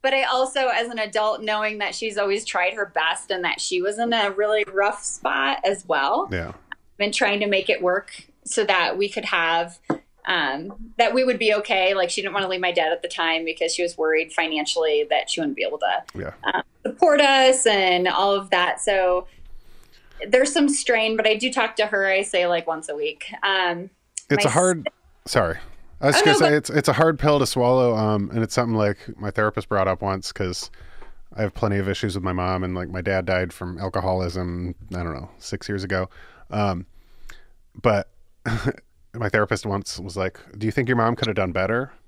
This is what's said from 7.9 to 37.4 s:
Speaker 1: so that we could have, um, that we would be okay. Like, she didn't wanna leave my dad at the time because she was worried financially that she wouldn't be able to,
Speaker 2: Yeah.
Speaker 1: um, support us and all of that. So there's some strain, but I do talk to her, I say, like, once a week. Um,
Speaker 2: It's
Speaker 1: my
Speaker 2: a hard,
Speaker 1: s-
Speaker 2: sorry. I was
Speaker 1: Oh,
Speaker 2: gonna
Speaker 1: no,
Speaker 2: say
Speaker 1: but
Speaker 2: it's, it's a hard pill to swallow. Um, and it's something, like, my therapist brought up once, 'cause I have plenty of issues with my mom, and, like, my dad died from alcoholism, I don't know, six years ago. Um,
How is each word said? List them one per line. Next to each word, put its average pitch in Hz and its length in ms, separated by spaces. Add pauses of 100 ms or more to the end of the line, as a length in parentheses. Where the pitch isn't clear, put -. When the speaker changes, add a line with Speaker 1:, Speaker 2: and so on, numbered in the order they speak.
Speaker 1:
so - 180
that 180 340
we 202 120
could 202 160
have, 170 520 (480)
um, 165 720
that 233 160
we 262 120
would 247 120
be 214 180
okay. 202 400
Like, 180 140
she 202 120
didn't 190 120
wanna 196 140
leave 185 140
my 180 100
dad 165 220
at 175 80
the 175 80
time 165 340
because 165 320
she 175 80
was 170 140
worried 160 340
financially 156 760
that - 200
she - 120
wouldn't 143 160
be 113 80
able 151 140
to, 95 240 (120)
Speaker 2:
Yeah. 95 160 (220)
Speaker 1:
um, 90 100 (220)
support 302 340
us 262 460
and 185 420
all 196 260
of 196 180
that. 180 280
So 185 480 (1000)
there's 262 280
some 285 160
strain, 220 480
but 214 100
I 220 80
do 240 160
talk 233 240
to 214 120
her, 202 200
I 190 140
say, 180 260
like, 170 200
once 160 200
a 147 80
week. 151 380 (100)
Um, 185 460 (400)
Speaker 2:
It's 147 160
Speaker 1:
my 135 40
Speaker 2:
a 117 40
hard, 170 340 (380)
Speaker 1:
s- - 80
Speaker 2:
sorry. 87 240 (440)
I 139 60
was 143 80
Speaker 1:
Oh, - 40
Speaker 2:
gonna - 120
Speaker 1:
no, 415 60
Speaker 2:
say 160 80
Speaker 1:
but 151 80
Speaker 2:
it's, 151 160
it's 147 180
a 143 60
hard 160 260
pill 147 200
to 135 60
swallow. 123 500
Um, 107 380
and 113 80
it's 110 120
something, 117 220
like, 104 220 (220)
my 107 120
therapist 107 360
brought 95 220
up 92 120
once, 95 300
'cause - 400 (600)
I - 80
have 104 120
plenty 101 240
of 98 120
issues 95 260
with 95 80
my 90 100
mom, 92 300
and, 90 100
like, 90 160
my 92 120
dad 95 240
died 90 260
from 90 260
alcoholism, 90 960 (200)
I 87 80
don't 85 100
know, 76 160 (100)
six - 280
years 98 160
ago. 92 260 (420)
Um, 95 340 (960)